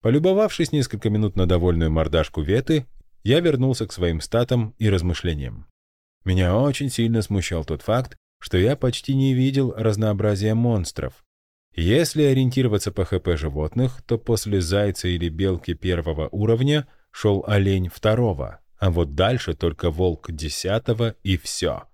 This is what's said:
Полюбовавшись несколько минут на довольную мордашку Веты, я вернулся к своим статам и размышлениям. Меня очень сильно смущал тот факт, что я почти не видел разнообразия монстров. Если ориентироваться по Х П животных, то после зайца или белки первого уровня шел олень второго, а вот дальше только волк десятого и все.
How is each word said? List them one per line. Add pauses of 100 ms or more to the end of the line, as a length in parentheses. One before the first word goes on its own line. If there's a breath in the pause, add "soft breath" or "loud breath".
Полюбовавшись
несколько
минут
на
довольную
мордашку
Веты, (380)
я
вернулся
к
своим
статам
и
размышлениям. (580)
Меня
очень
сильно
смущал
тот
факт, (220)
что
я
почти
не
видел
разнообразия
монстров. (500)
Если
ориентироваться
по
Х
П
животных,
то
после
зайца
или
белки
первого
уровня (240 soft breath)
шел
олень
второго, (180)
а
вот
дальше
только
волк
десятого
и
все.